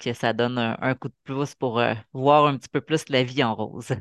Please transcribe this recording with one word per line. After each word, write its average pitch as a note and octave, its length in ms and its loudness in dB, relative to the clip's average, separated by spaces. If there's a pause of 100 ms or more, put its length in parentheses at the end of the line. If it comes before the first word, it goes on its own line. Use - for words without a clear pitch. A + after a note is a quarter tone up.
(120)
que - 60 -4
ça A#2 160 0
donne A#2+ 240 -2
un, A2+ 240 -2
un C3 140 -2
coup - 140 -10
de - 140 -20
pouce C#3 320 -6
pour, A#2+ 240 -2
euh, A2+ 140 2 (200)
voir C#3+ 340 6
un C#3 100 0
petit - 120 -18
peu C#3+ 120 -4
plus - 280 -4
la B2+ 140 4
vie B2+ 200 0
en A2+ 120 0
rose. A2 460 -6